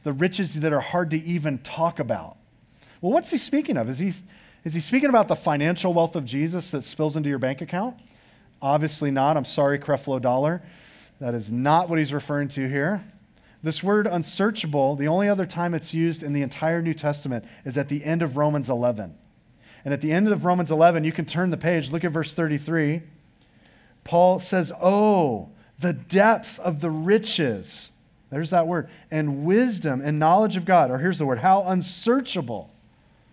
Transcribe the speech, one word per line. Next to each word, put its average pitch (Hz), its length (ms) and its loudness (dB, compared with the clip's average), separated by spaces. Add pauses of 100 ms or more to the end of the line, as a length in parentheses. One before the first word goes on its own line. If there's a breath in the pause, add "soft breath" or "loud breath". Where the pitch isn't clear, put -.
the 147 100 -4
riches 165 460 -2
that 156 120 0
are 147 80 2
hard 175 300 -2
to 160 80 -2
even 156 400 -4
talk 165 400 -4
about. 107 400 -6 (640 soft breath)
Well, 175 100 0
what's 311 200 0
he 320 80 -2
speaking 294 360 -2
of? 117 140 0
Is 131 80 -6
he, 180 160 -2 (500 loud breath)
is 160 120 -6
he 170 40 0
speaking 269 300 2
about 233 180 6
the 170 80 2
financial 170 600 0
wealth 165 200 2
of 151 100 -4
Jesus 160 440 -4
that 135 140 -6
spills 151 340 -4
into 151 100 -2
your 139 120 -2
bank 131 220 -4
account? 196 380 -6 (600 soft breath)
Obviously 151 480 0
not. 139 260 2
I'm 135 100 0
sorry, 143 340 2
Creflo 139 420 -2
Dollar. 135 400 0 (580 loud breath)
That 120 140 -4
is 107 180 -6
not 147 380 2
what 165 80 0
he's 147 160 0
referring 143 360 -4
to 135 200 -4
here. 147 340 -2 (600 soft breath)
This 156 180 -4
word 208 240 2
unsearchable, 170 880 0
the 143 120 -2
only 185 200 2
other 196 200 0
time 175 260 -2
it's 165 220 -6
used 165 260 0
in 147 120 -4
the 143 100 0
entire 165 400 -2
New 165 100 -2
Testament 147 520 -4 (200 loud breath)
is 131 140 -2
at 139 100 -4
the 143 160 -4
end 165 160 0
of 139 160 -2
Romans 147 320 0
eleven. 117 460 -2 (680 loud breath)
And 143 100 -4
at 143 80 -4
the 151 100 -2
end 190 160 4
of 175 180 0
Romans 180 240 2
eleven, 160 340 6
you 160 100 0
can 165 120 -4
turn 180 240 -2
the 160 80 0
page, 160 320 0
look 156 140 -2
at 175 80 -2
verse 151 220 -4
thirty-three. 156 720 0 (1000 soft breath)
Paul 185 360 4
says, 185 420 -2
"Oh, 185 640 2 (320 soft breath)
the 170 140 0
depth 196 680 2
of 160 220 -4
the 175 80 -2
riches," 156 1040 -2 (380)
there's 151 180 -4
that 170 180 2
word, 170 220 -2 (200 loud breath)
"and 147 360 -2
wisdom 180 560 2
and 151 180 -2
knowledge 185 380 4
of 170 80 -4
God." 165 260 6
Or 127 60 -2
here's 165 220 0
the 151 60 0
word, 127 140 0
"How 190 240 4
unsearchable 180 1040 -2 (640 soft breath)